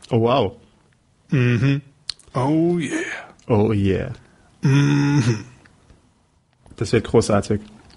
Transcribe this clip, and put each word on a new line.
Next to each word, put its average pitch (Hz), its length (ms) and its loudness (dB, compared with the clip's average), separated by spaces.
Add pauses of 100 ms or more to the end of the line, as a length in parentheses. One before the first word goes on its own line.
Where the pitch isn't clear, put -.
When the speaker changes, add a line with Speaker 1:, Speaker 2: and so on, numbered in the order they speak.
(100)
Speaker 1:
Oh, 117 100 2
wow. 117 320 0 (760)
Speaker 2:
Mhm. 131 520 0 (520)
Oh 160 440 0
yeah. 147 140 -6 (560)
Speaker 1:
Oh 110 240 2
yeah. 95 400 -2 (500)
Speaker 2:
Mhm. 143 840 2 (1300)
Speaker 1:
Das - 160 -6
wird 113 140 2
großartig. 107 540 0 (360)